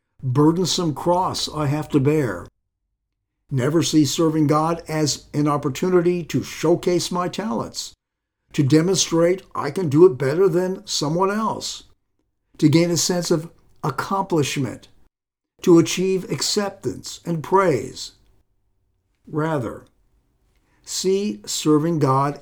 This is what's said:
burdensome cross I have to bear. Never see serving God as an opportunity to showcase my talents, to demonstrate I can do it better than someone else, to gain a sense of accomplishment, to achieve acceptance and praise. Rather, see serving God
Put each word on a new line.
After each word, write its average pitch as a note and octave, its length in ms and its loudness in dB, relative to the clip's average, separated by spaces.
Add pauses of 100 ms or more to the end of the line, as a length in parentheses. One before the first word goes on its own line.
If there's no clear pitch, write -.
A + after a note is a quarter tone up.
(240)
burdensome D#3 720 2
cross F3 540 -2
I D3+ 160 -4
have D3 240 -2
to D3 100 2
bear. B2+ 480 0 (1040)
Never C#3+ 320 2
see D#3 220 4
serving D#3 420 2
God D#3+ 400 0
as D#3 460 -2
an D3 120 0
opportunity E3+ 800 0
to C3+ 180 -4
showcase E3+ 680 0
my F3 160 -4
talents, G3 680 -8 (580)
to D3 100 2
demonstrate E3 800 2 (100)
I C3 180 -6
can F3 180 -4
do D3+ 160 8
it F#3 120 6
better D#3 300 2
than F#3 400 -2
someone E3+ 440 -2
else, - 520 -6 (760)
to D#3 100 6
gain E3 220 4
a E3+ 40 0
sense F3 340 -2
of D#3+ 220 -2 (320)
accomplishment, D3+ 1040 -4 (760)
to E3+ 160 8
achieve F#3 520 0
acceptance - 920 -6
and E3 180 -4
praise. E3 680 -2 (1120)
Rather, D3+ 580 -4 (1040)
see G3+ 600 -2
serving D#3 500 2
God C#3 440 0